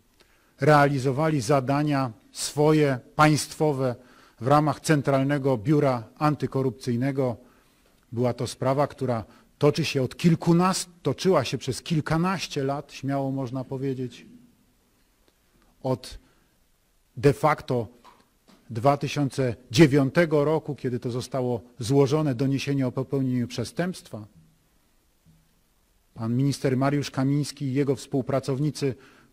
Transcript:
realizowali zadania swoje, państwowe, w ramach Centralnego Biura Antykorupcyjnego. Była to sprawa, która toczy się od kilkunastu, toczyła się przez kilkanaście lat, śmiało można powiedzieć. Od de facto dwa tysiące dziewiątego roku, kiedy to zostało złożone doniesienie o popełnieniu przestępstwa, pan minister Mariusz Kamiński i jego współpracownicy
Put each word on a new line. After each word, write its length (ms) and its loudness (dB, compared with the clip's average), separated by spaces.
realizowali 800 4
zadania 680 0
swoje, 680 2
państwowe, 800 2
w 60 -4
ramach 320 4
Centralnego 800 2
Biura 460 2
Antykorupcyjnego. 1200 -2
Była 220 0
to 140 -6
sprawa, 400 0
która 380 -6
toczy 280 2
się 180 -2
od 140 -6
kilkunastu, 760 2
toczyła 420 2
się 140 -4
przez 240 -8
kilkanaście 800 -2
lat, 300 -6
śmiało 380 -4
można 320 -6
powiedzieć. 640 -8
Od 360 -4
de 160 4
facto 540 -2
dwa 280 0
tysiące 580 -2
dziewiątego 720 4
roku, 300 -2
kiedy 240 -6
to 120 -6
zostało 500 -4
złożone 560 2
doniesienie 520 -2
o 40 -4
popełnieniu 560 -2
przestępstwa, 800 -8
pan 240 -4
minister 400 0
Mariusz 340 0
Kamiński 540 -2
i 80 -4
jego 220 0
współpracownicy 1000 -4